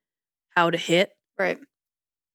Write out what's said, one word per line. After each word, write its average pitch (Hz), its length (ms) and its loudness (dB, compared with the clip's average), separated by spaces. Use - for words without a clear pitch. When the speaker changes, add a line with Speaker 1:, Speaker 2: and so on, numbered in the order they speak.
Speaker 1:
how 170 160 2
to 170 80 -2
hit. 175 340 0
Speaker 2:
Right. 180 200 -4